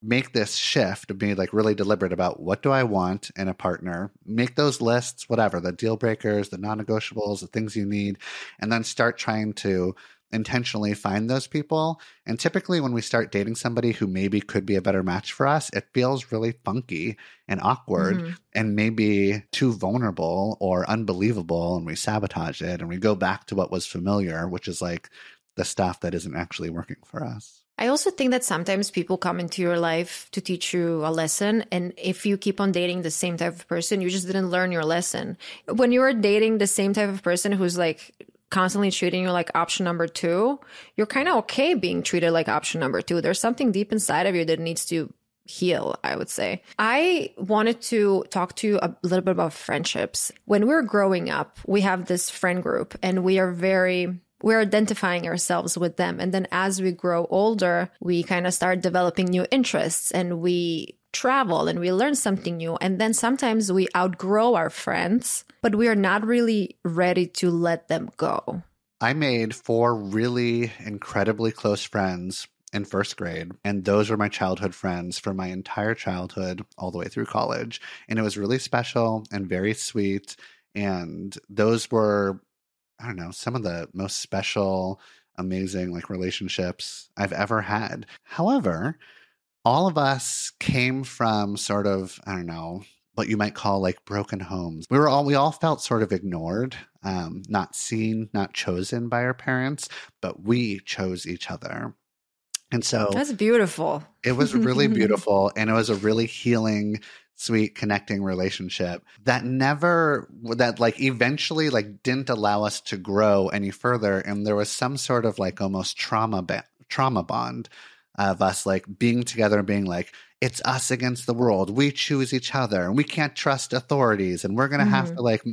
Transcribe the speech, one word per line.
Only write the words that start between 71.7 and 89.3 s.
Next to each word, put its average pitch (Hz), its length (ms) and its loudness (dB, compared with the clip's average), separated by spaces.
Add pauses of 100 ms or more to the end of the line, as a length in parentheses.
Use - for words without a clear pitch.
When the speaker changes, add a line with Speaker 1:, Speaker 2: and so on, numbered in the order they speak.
Speaker 1:
friends 92 640 -4 (260)
in 101 120 -4
first 98 300 -2
grade, 85 360 -8 (120)
and 101 220 -2
those 101 240 4
were 110 80 0
my 104 120 2
childhood 95 460 -2
friends 87 420 -6
for 101 160 -4
my 95 140 -6
entire 101 480 -4
childhood 90 720 -6 (120)
all 92 140 -8
the 87 60 -8
way 87 100 -6
through 110 200 -6
college. - 520 -4 (300)
And 113 100 -2
it 110 40 0
was 104 140 -2
really 107 220 0
special 117 720 0
and 101 160 -6
very 92 260 0
sweet. 101 640 -2 (400)
And 92 600 -6 (140)
those 110 420 2
were, 104 500 2 (580)
I 117 80 -12
don't 113 100 -8
know, 87 140 -10
some 120 240 -6
of 120 80 -4
the 85 300 -4
most 95 280 -6
special, 95 800 -2 (380)
amazing, 92 560 -4
like, 85 160 -10
relationships 92 1080 -6
I've 101 160 -2
ever 104 280 0
had. 104 460 -4 (160)
However, 156 760 0 (680)